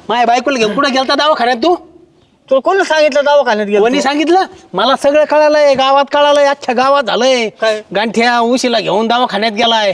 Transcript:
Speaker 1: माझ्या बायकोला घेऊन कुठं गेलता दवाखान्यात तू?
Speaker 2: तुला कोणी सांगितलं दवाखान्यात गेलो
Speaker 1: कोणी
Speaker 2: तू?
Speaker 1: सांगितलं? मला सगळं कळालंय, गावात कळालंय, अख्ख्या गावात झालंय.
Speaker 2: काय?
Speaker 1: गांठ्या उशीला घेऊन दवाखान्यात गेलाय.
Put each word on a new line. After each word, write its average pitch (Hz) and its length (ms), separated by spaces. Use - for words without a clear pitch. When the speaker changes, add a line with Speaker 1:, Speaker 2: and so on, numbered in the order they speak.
Speaker 1:
माझ्या 240 160
बायकोला 247 320
घेऊन 214 180
कुठं 277 180
गेलता 269 220
दवाखान्यात 254 420
तू? 330 180
Speaker 2:
तुला 269 100
कोणी 359 260
सांगितलं 302 400
दवाखान्यात 247 420
गेलो 202 140
Speaker 1:
कोणी 247 160
Speaker 2:
तू? 262 60
Speaker 1:
सांगितलं? 302 400
मला 226 220
सगळं 294 300
कळालंय, 302 480
गावात 269 380
कळालंय, 294 340
अख्ख्या 277 300
गावात 277 280
झालंय. 226 460
Speaker 2:
काय? 214 320
Speaker 1:
गांठ्या 233 440
उशीला 240 400
घेऊन 190 280
दवाखान्यात 233 440
गेलाय. 220 420